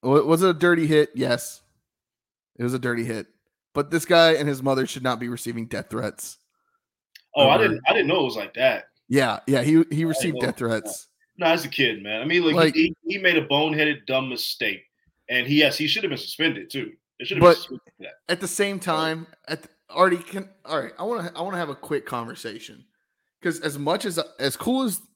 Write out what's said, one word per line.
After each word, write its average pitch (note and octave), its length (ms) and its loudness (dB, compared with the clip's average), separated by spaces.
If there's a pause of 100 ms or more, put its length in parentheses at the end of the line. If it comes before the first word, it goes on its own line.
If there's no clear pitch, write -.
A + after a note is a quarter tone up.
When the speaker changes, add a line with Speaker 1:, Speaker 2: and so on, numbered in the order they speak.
Speaker 1:
wa-, C3+ 220 4
was D#3+ 180 2
it F#3+ 80 4
a F3+ 40 2
dirty E3 340 2
hit? D3+ 260 4
Yes. B2 480 -4 (960)
It A#2 60 -6
was B2 100 -2
a C3 60 -4
dirty A#2+ 240 -2
hit. A2+ 240 -8 (480)
But C#3+ 160 -2
this D#3+ 140 -2
guy E3 280 6
and D3 160 0
his C3 140 -4
mother C3 240 0
should B2+ 160 -10
not B2+ 160 -2
be A#2+ 100 -8
receiving A#2 380 -8
death G2+ 240 -8
threats - 480 -8 (960)
Speaker 2:
Oh, C#3 120 6
I C#3+ 80 6
Speaker 1:
over C#3+ 120 4
Speaker 2:
didn't, A2+ 200 -2
I F3+ 60 4
didn't G3 140 2
know E3+ 140 2
it - 20 0
was B2 120 -4
like G2+ 200 -10
that. A#2+ 300 0 (220)
Speaker 1:
Yeah, B2 380 2
yeah, C3+ 160 2
he, D3 120 2
he D#3+ 40 8
Speaker 2:
I E3 60 6
didn't D#3+ 240 -2
Speaker 1:
received D#3+ 300 -4
Speaker 2:
know B2 40 -4
Speaker 1:
death B2 180 -4
Speaker 2:
it B2+ 40 -4
was A#2 80 -2
like A2 120 -2
that. - 60 -12
Speaker 1:
threats. - 180 -14 (300)
Speaker 2:
No, E3+ 140 2
he's E3 140 0
a C#3+ 40 -8
kid, A2+ 320 0
man. G#2+ 200 -6
I C3 40 -6
mean, E3+ 160 2
look, D#3+ 140 2
Speaker 1:
Like E3 180 4
Speaker 2:
he, D#3+ 220 2 (100)
he, E3+ 80 -6
he G3+ 60 -6
made F3+ 180 2
a D3 80 0
boneheaded, D3+ 640 0
dumb C3 220 -2
mistake. A2+ 520 -6 (480)
And B2 160 0
he, D3 140 2
yes, D3 180 4
he D3+ 100 -2
should G#3+ 140 -2
have F#3+ 80 -4
been C#3 80 -6
suspended, - 540 -6
too. C3+ 220 -10 (260)
It - 80 -12
should G4 100 -4
have - 60 4
been F3 80 12
Speaker 1:
But D#3+ 60 6
Speaker 2:
suspended - 240 -14 (160)
for - 80 -20
that. - 80 -16 (160)
Speaker 1:
at F3 120 -4
the F#3+ 60 -8
same G3+ 320 -4
time, D#3+ 480 -4 (200)
at D#3 140 -10
the, - 80 -20 (220)
Artie, F3+ 260 2
can, F#3+ 320 -12 (160)
all D3+ 160 -4
right, - 160 -10
I E3+ 60 -8
wanna, G3+ 320 -6
I D3+ 80 -8
wanna F#3 140 -6
have E3+ 120 -6
a C3+ 60 -8
quick - 320 -6
conversation. A2+ 760 -12 (600)
'Cause E3 160 -2
as C#3+ 180 -6
much D#3 280 -2
as, F3 120 -4 (220)
as C3+ 180 -2
cool B3+ 260 0
as G#3+ 160 -2 (160)